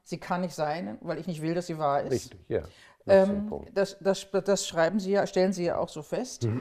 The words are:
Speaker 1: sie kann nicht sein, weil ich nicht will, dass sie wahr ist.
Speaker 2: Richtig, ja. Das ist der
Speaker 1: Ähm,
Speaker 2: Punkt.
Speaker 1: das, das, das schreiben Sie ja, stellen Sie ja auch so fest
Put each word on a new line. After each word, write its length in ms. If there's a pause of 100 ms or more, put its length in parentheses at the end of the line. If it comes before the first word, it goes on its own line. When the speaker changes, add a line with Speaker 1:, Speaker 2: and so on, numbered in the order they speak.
Speaker 1:
sie 140
kann 240
nicht 120
sein, 480
weil 160
ich 100
nicht 140
will, 120
dass 140
sie 100
wahr 260
ist. 80
Speaker 2:
Richtig, 360
ja. 140 (420)
Das 200
ist 60
der 80
Speaker 1:
Ähm, 100
Speaker 2:
Punkt. 300
Speaker 1:
das, 220
das, 320
das 360
schreiben 320
Sie 120
ja, 140
stellen 260
Sie 140
ja 120
auch 120
so 140
fest 440 (140)